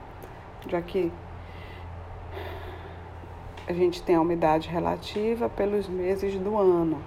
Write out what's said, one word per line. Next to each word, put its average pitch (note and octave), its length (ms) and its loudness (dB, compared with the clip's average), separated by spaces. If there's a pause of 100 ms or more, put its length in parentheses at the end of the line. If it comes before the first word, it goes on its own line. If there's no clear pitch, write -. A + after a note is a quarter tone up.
(680)
Já F3 140 -2
que E3+ 320 0 (2500)
a F3+ 80 -2
gente F3 280 4
tem F3+ 120 4
a E3 80 8
umidade D#3+ 480 4
relativa G#3 800 0
pelos G3+ 360 2
meses F#3+ 500 0
do G3+ 200 0
ano. E3+ 500 6